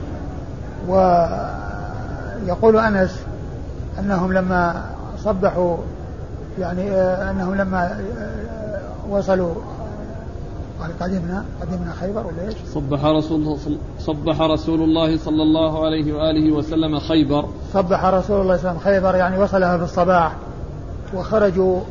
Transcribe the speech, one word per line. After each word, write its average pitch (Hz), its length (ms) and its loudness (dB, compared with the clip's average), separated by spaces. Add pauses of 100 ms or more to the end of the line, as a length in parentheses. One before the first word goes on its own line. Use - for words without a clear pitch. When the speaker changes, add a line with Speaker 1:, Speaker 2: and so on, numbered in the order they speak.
(880)
Speaker 1:
ويقول - 1900 2
أنس 202 420 2 (800)
أنهم 190 340 0
لما 180 500 2 (340)
صبحوا، 180 600 2 (840)
يعني، 180 320 -2
آه، 190 400 2
أنهم 190 240 -2
لما، 190 300 0
آه، 208 140 -4 (1120)
وصلوا، 185 440 2 (1300)
قال: 160 180 -6
"قدمنا، 180 460 -4 (160)
قدمنا 170 380 -4
خيبر"، 196 280 -4
ولا 170 200 -6
إيش؟ 226 80 -6 (180)
Speaker 2:
صبح 143 320 -2
رسول 156 360 2
الله 151 160 -2
صل-، 147 200 -4 (220)
صبح 151 420 -2
رسول 160 400 2
الله 160 360 4
صلى 156 260 0
الله 156 420 4
عليه 156 280 0
وآله 156 380 4
وسلم 151 480 2
خيبر. 147 460 2 (280)
Speaker 1:
صبح 190 320 2
رسول 185 60 4
الله 190 100 4
صلى 202 200 2
الله 190 100 4
عليه 175 80 4
وسلم 175 200 -2
خيبر، 190 360 4
يعني 185 220 2
وصلها 185 400 4
في 170 60 0
الصباح، 175 520 4 (800)
وخرجوا 185 640 2 (120)